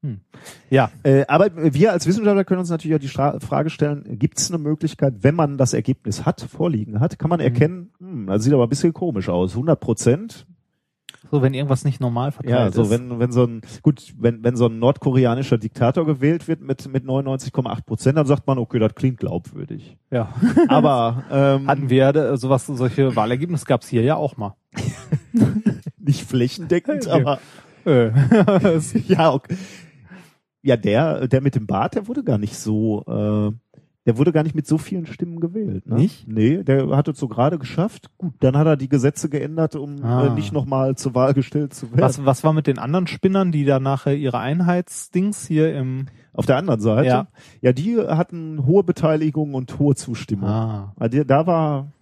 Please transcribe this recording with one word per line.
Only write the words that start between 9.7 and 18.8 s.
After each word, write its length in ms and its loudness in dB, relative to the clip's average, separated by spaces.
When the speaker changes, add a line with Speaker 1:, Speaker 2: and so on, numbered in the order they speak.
Speaker 2:
Prozent? 680 -2
Speaker 1:
So, 100 0
wenn 140 2
irgendwas 300 -2
nicht 160 -2
normal 320 -4
verteilt 220 -4
Speaker 2:
Ja, 160 2
so 120 0
Speaker 1:
ist. 80 2
Speaker 2:
wenn, 280 -2
wenn 140 0
so 140 4
ein, 160 -8
gut, 360 0
wenn, 260 0
wenn 120 2
so 100 4
ein 120 -2
nordkoreanischer 800 2
Diktator 480 0
gewählt 440 0
wird 120 -4
mit, 320 -8
mit 140 -4
neunundneunzig 460 -4
Komma 180 -2
acht 160 -8
Prozent, 320 0
dann 80 2
sagt 200 0
man, 120 0
okay, 200 -4
das 160 0